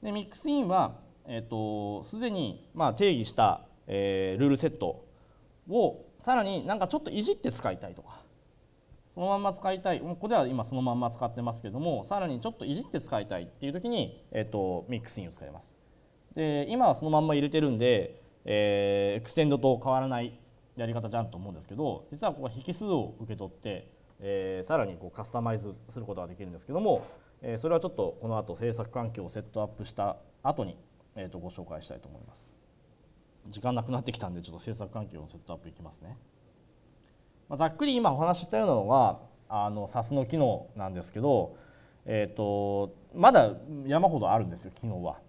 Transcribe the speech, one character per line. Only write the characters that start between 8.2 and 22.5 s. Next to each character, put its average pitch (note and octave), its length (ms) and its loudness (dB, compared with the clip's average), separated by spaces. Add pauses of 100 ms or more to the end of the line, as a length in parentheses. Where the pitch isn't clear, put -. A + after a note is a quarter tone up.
そ F3 60 -6
の F3+ 80 -2
ま G3 80 4
ん G3+ 40 0
ま G3+ 100 2
使 F#3+ 220 -2
い F#3 80 -4
た F#3 140 2
い、 - 60 -4
も E3 100 -6
う F3 40 -4
こ - 60 -12
こ G#3 60 -4
で A#3 80 2
は D#3+ 100 6
今 B2 180 -2
そ A#2 120 -6
の B2+ 80 0
ま B2+ 100 2
ん B2 60 0
ま A#2+ 100 2
使 A#2 160 -4
っ A#2 80 -2
て A#2+ 80 -6
ま A#2+ 120 -2
す A2+ 100 -12
け G#2+ 80 -8
ど A#2+ 80 -6
も、 D3+ 240 -2
さ - 160 -2
ら F#3 80 -2
に C3 120 -4
ち A#2+ 80 -6
ょ A3+ 40 -4
っ - 20 -14
と - 100 -12
い C#3 120 -2
じ G#3 60 -6
っ - 20 -8
て - 180 -6
使 A#2+ 180 -2
い G#2 80 -6
た F#2+ 120 -4
い F2 60 -8
っ - 20 -
て - 180 -12
い C#3 40 -2
う C#3+ 40 -6
時 F#3 160 -6
に、 G#3+ 400 -4
え A2 120 -4
っ G#2+ 40 -2
と、 F#2+ 440 -2
ミ A#2 120 -4
ッ - 20 -14
ク - 60 -14
ス - 100 -10
イ G2 40 -8
ン E2+ 60 -10
を - 20 -18
使 - 120 -18
い C#2+ 60 -14
ま D#2 100 -16
す。 - 160 -20 (600)
で、 D3+ 340 0
今 A#3+ 180 4
は D3+ 60 6
そ - 100 -4
の D#3 60 -2
ま D#3 80 6
ん D#3 80 4
ま D#3 80 2
入 C#3+ 80 4
れ D3 80 0
て D#3 100 2
る D3 120 4
ん A2+ 80 0
で、 A#2 420 4 (240)
え G2+ 720 4
ー、 A2+ 40 -4
エ - 0 -
ク - 100 -12
ス - 20 -10
テ D#3+ 100 4
ン D3+ 60 4
ド C#3+ 80 4
と B2+ 260 4
変 C3+ 80 0
わ C3 80 4
ら C3+ 80 -2
な B2 140 -2
い A#2+ 180 -8 (360)
や A#2+ 100 -4
り A2+ 80 -2
方 A2+ 160 -4
じ A2+ 80 -2
ゃ A#2 60 2
ん A2 80 -6
と E2+ 60 -12
思 F#2+ 120 -10
う - 20 -10
ん F2 40 -10
で D#2 60 -14
す - 60 -20
け G2 60 -14
ど、 A#2+ 380 -4
実 D3+ 160 -4
は D#3+ 60 0
こ C#3+ 80 -10
こ C3+ 40 -6
は A#2 80 -4